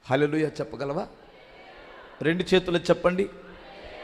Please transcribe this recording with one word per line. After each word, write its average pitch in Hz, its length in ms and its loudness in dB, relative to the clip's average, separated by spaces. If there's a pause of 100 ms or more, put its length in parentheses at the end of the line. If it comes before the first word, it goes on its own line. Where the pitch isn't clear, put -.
(100)
హల్లెలూయా 147 380 2
చెప్పగలవా? 143 580 -6 (1160)
రెండు 175 320 2
చేతులు 180 240 4
చెప్పండి. 175 500 2 (760)